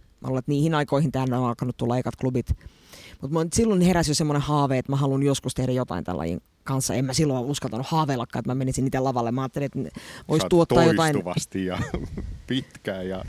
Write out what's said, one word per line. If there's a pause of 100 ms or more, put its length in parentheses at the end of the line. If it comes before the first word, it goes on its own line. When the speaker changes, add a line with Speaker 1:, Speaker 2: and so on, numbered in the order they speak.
(200)
Speaker 1:
mä
luulen,
että
niihin
aikoihin
tänne
on
alkanut
tulla
ekat
klubit. (680)
Mut
mä, (120)
silloin
heräsi
jo
semmonen
haave,
että
mä
haluan
joskus
tehdä
jotain
tämän
lajin (220)
kanssa.
En
mä
silloin
uskaltanut
haaveillakaan,
että
mä
menisin
itse
lavalle.
Mä
ajattelin,
että (280)
vois
Speaker 2:
Sä
oot
Speaker 1:
tuottaa
jotain
Speaker 2:
toistuvasti
ja (360)
<laughs>
pitkään
ja